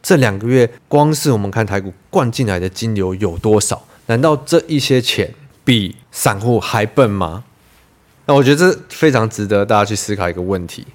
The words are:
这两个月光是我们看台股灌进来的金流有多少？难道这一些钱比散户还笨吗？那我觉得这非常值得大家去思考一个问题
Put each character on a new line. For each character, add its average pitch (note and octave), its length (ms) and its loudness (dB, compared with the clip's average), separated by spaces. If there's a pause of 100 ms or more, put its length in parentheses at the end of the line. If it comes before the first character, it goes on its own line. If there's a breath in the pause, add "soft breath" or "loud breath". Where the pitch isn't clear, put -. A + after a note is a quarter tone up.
这 F#3 140 2
两 G#2+ 220 0
个 A2 100 -6
月 B2 220 2 (180 loud breath)
光 D3 240 2
是 D3 180 -2
我 A#2 60 2
们 G2+ 140 -2
看 A2 160 -2
台 G2 120 -4
股 F#2+ 140 -8 (160)
灌 B2+ 240 0
进 B2+ 140 -2
来 F#2 120 -2
的 F2+ 100 -4
金 A2 260 -6
流 F#2 220 -2
有 F#2 200 -4
多 G#2+ 240 2
少？ - 240 -4 (220 soft breath)
难 A#2 120 0
道 D3+ 160 2
这 D3 320 2
一 D3+ 120 -2
些 B2+ 240 2
钱 - 320 -4 (280)
比 G#2+ 340 0 (140)
散 G2+ 300 -2
户 A#2 180 0
还 G#2+ 280 -2
笨 A#2 240 2
吗？ F#2+ 340 -6 (800 soft breath)
那 C#3+ 100 2
我 C#3 80 6
觉 B2+ 120 4
得 - 20 2
这 F3+ 320 2
非 D#3 220 2
常 A2+ 180 0
值 G#2 180 -6
得 G2+ 200 2
大 G#2+ 100 2
家 G#2 80 4
去 G#2+ 100 -4
思 G2+ 220 -6
考 F2+ 140 -4
一 - 20 -10
个 F2+ 80 -8
问 F2+ 260 -4
题 - 280 -16